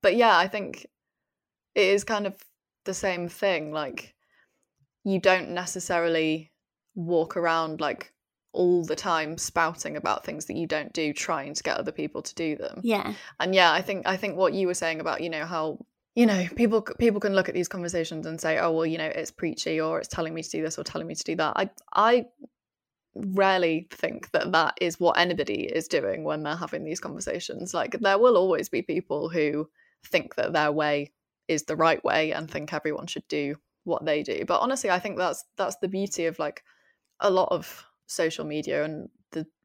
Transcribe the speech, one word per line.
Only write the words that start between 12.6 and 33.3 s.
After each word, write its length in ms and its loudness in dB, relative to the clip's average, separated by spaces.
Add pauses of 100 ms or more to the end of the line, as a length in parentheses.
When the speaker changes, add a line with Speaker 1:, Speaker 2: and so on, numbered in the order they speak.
Speaker 2:
Yeah. 300 -2 (260)
Speaker 1:
And 160 0
yeah, 160 8
I 120 4
think, 260 -4
I 80 0
think 220 -6
what 160 4
you 120 2
were 60 0
saying 280 -2
about, 200 -2
you 80 -4
know, 160 -4
how, 400 -6 (300)
you 100 8
know, 220 4 (100)
people, 240 4
people 400 2
can 140 0
look 160 2
at 40 -6
these 140 0
conversations 560 -4
and 160 -8
say, 180 0
"Oh, 140 2
well, 140 2
you 100 -2
know, 180 -4
it's 160 -6
preachy," 480 -4
or, 200 -2
"It's 100 -6
telling 240 -6
me 100 -8
to 60 -12
do 140 -4
this 160 -4
or 60 -8
telling 220 -8
me 80 -10
to 80 -8
do 140 -4
that." 200 0
I, 120 0 (240)
I 320 4 (880)
rarely 760 2
think 420 -6
that 200 0
that 280 4
is 200 -2
what 180 4
anybody 460 0
is 240 -4
doing 360 -2
when 180 -4
they're 140 0
having 280 -8
these 160 -8
conversations. 720 -8
Like, 280 -2
there 180 4
will 180 8
always 320 4
be 140 -2
people 460 -4
who 400 0 (380)
think 300 -2
that 160 -2
their 200 2
way 400 0 (360)
is 160 -2
the 120 -4
right 280 4
way 280 2
and 180 -6
think 220 -6
everyone 340 -4
should 220 -10
do 280 -4 (280)